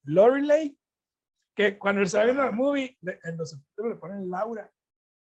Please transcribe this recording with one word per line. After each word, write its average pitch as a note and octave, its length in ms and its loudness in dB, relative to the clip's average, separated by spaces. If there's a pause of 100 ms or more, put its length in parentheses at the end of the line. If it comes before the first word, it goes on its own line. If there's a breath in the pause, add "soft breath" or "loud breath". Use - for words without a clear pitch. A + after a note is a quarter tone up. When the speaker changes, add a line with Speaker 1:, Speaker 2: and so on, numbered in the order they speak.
Speaker 1:
Lorelei, C#4 720 2 (800)
que G3+ 200 0
cuando G3+ 300 0
sale G#3 240 4
en C4 60 0
la C#4 80 2
Speaker 2:
Ajá. A3+ 80 -2
Speaker 1:
movie, C4 480 -2
le, F3+ 240 -10
en E3 120 -8
los E3 140 -8
subtítulos G#3 440 -10
le E3 40 -14
ponen F#3 320 -10
Laura, G#3 400 -8 (640)